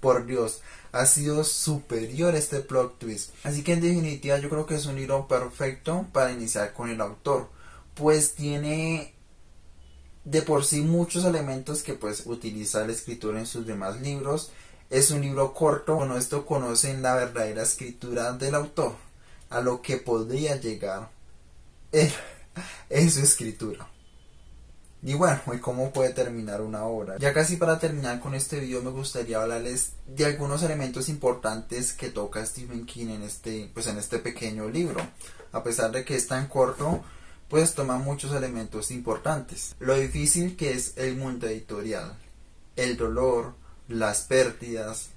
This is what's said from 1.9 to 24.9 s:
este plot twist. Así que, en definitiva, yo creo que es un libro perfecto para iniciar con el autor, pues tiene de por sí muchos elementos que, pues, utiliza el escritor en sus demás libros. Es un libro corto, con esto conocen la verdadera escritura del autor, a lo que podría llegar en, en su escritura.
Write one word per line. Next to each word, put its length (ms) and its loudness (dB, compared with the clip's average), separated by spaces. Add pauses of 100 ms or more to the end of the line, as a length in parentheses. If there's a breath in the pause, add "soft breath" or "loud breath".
este 240 0
plot 400 0
twist. 300 -6 (120 loud breath)
Así 220 -4
que, 80 2
en 80 4
definitiva, 580 2
yo 100 -2
creo 180 -2
que 100 -2
es 100 -2
un 80 -4
libro 320 0
perfecto 840 -2
para 200 4
iniciar 400 -2
con 160 -6
el 120 -4
autor, 500 0 (440 loud breath)
pues 400 4
tiene 800 -2 (1120)
de 180 2
por 220 4
sí 180 4
muchos 420 4
elementos 580 0
que, 120 -4
pues, 320 -6
utiliza 580 -2
el 60 -2
escritor 460 -4
en 100 -4
sus 200 -6
demás 340 -4
libros. 520 -2 (380 loud breath)
Es 200 8
un 120 0
libro 300 0
corto, 460 2
con 180 0
esto 300 -2
conocen 560 0
la 140 4
verdadera 460 0
escritura 680 -2
del 220 -2
autor, 540 -2 (420 soft breath)
a 100 0
lo 220 2
que 140 -2
podría 600 0
llegar 540 -4 (800)
en, 200 6 (760 loud breath)
en 200 8
su 100 4
escritura. 680 2 (1120)